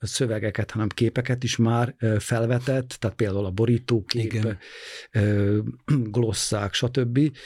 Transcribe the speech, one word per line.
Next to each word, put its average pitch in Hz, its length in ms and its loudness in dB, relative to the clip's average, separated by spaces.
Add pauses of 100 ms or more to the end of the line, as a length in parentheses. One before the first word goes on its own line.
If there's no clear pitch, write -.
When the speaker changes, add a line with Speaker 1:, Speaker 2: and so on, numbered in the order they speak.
Speaker 1:
szövegeket, 110 680 -2
hanem 110 180 -2
képeket 123 560 0
is 120 120 -2
már, 117 420 2
ö, 110 200 2
felvetett, 123 800 0
tehát - 180 -4
például 101 280 0
a 95 60 -4
borítókép, 113 800 0
Speaker 2:
Igen. 110 260 -2 (540)
Speaker 1:
ö, 104 460 4 (260)
<clears throat> 117 320 0
glosszák, 104 580 0
stb., 123 440 0 (280)